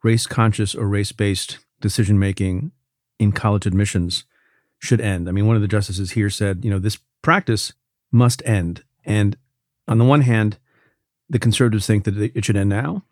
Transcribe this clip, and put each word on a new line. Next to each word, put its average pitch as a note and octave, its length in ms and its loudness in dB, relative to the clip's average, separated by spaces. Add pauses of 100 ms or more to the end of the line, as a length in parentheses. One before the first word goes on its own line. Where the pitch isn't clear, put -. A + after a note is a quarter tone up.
race-conscious A2+ 680 0
or G#2+ 120 -4
race-based G2+ 720 -4 (220)
decision-making G2 880 0 (480)
in G#2 140 2
college G#2 320 0
admissions F#2 600 -2 (540)
should - 220 0
end? F#2 280 -4
I F2+ 40 -4
mean, G2+ 140 0
one A2+ 100 4
of G#2 60 2
the G2+ 60 -2
justices G2 420 -4
here G#2 180 0
said, G2 340 -4
you A#2 80 -2
know, G2 80 0
"This G#2 200 -4 (240)
practice D#3+ 500 0 (400)
must B2 320 4
end." F#2 400 -2 (220)
And G#2 320 0 (500)
on A2+ 80 2
the A#2 80 6
one C#3+ 160 6
hand, A2+ 380 2 (720)
the C3+ 80 0
conservatives A2 480 2
think G#2 180 2
that G2+ 140 -2
it G#2 260 -4
should G2+ 120 0
end G2 120 0
now C#3+ 440 -4